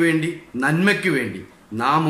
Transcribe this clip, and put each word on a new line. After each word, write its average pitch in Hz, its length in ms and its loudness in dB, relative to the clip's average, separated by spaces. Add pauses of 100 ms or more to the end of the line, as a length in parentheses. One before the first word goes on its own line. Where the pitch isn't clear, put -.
വേണ്ടി, 160 260 0 (240)
നന്മയ്ക്ക് 165 640 0
വേണ്ടി 101 260 -6 (300)
നാം 135 360 2